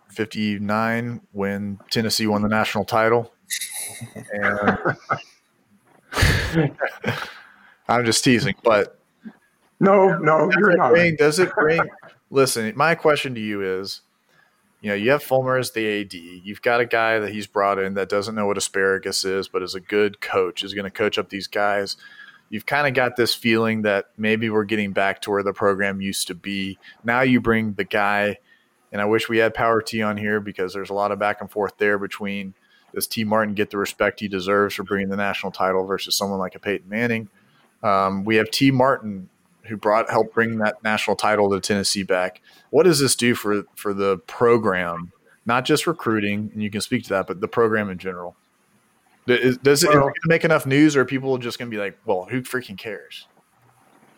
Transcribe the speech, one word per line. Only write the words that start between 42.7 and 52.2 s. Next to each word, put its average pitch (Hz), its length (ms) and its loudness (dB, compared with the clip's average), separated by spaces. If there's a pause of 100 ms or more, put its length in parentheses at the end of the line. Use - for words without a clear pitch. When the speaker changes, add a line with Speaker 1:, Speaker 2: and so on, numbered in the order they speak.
Speaker 1:
What 147 140 6
does 160 160 6
this 135 160 2
do 120 180 2
for, 104 300 -2 (120)
for 101 180 -4
the 98 240 0
program? 90 920 0 (340)
Not 123 180 0
just 147 220 2
recruiting, 107 680 -2
and 107 100 -8
you 104 80 -4
can 104 100 -4
speak 120 240 -4
to - 60 -14
that, 95 160 0
but 92 140 -8
the 110 80 -4
program 110 420 0
in 90 80 -10
general. 90 380 -10 (880)
Th-, 123 140 4
is, 127 180 2
does 143 260 4
it, 156 40 4
is 151 60 6
it 143 40 8
Speaker 2:
Well 139 80 4
Speaker 1:
gonna 139 80 -4 (120)
make 165 180 4
enough 156 220 2
news, 143 300 6
or 131 60 6
are - 20 0
people 131 340 -2
just 120 200 -8
gonna 120 120 -10
be 107 80 -6
like, 101 260 -6
"Well, 92 200 0